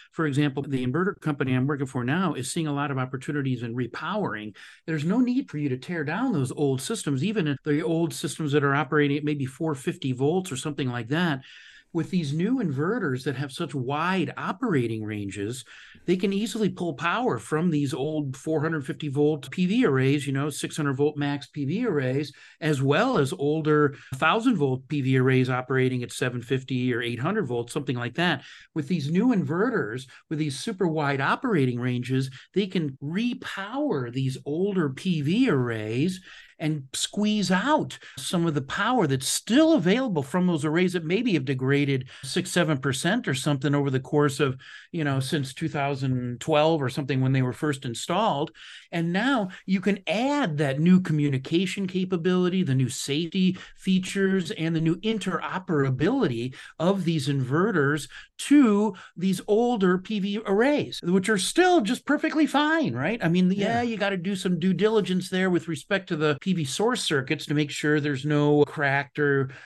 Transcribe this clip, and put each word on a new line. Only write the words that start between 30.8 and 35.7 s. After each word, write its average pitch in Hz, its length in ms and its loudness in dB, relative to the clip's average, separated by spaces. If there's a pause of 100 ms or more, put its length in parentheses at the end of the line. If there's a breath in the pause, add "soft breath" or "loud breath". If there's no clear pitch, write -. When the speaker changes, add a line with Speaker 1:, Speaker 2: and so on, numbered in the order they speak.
Speaker 1:
wide 143 320 0
operating 147 580 2
ranges, 127 520 -2 (240 loud breath)
they 196 140 2
can 151 340 -4
repower 202 1080 -4
these 131 360 -2
older 175 420 0
P 156 320 -2
V 208 300 2
arrays 123 720 0 (400 loud breath)